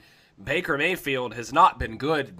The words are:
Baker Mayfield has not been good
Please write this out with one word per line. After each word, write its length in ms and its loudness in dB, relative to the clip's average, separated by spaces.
Baker 360 -2
Mayfield 560 -2
has 180 -10
not 260 6
been 200 -8
good 420 -2